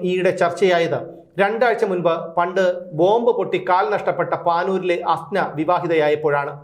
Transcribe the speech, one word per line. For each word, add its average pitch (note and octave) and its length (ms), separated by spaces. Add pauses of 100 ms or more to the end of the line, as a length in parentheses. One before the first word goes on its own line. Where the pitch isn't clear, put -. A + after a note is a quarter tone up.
ഈയിടെ F3+ 360
ചർച്ചയായത് E3+ 600 (400)
രണ്ടാഴ്ച A3 440
മുൻപ് F3+ 300 (240)
പണ്ട് F3+ 540
ബോംബ് G#3+ 400
പൊട്ടി F#3+ 260
കാൽ F3+ 320
നഷ്ടപ്പെട്ട F3+ 440
പാനൂരിലെ F3 760
അസ്ന E3 460
വിവാഹിതയായപ്പോഴാണ്. D3+ 1000 (100)